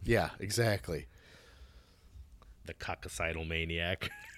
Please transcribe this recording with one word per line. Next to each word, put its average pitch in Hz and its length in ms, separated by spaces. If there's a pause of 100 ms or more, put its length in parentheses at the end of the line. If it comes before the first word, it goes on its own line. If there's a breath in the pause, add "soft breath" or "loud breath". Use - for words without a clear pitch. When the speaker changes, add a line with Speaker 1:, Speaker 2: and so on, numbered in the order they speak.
Speaker 1:
Yeah, 98 360
exactly. 101 640 (1600 soft breath)
Speaker 2:
The 82 80
coccicidal 82 760
maniac. 82 680
<laughs> - 40 (180)